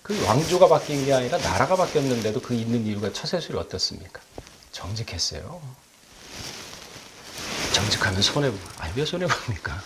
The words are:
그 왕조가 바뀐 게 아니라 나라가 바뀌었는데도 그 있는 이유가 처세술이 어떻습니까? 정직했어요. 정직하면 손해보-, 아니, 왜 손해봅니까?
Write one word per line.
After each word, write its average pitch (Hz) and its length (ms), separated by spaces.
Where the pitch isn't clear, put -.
그 202 240
왕조가 165 420
바뀐 143 380
게 139 80
아니라 127 240
나라가 143 400
바뀌었는데도 131 640
그 - 120
있는 117 320
이유가 104 280
처세술이 156 440
어떻습니까? - 600
정직했어요. 110 880
정직하면 101 500
손해보-, 127 360
아니, 82 160
왜 147 100
손해봅니까? 151 680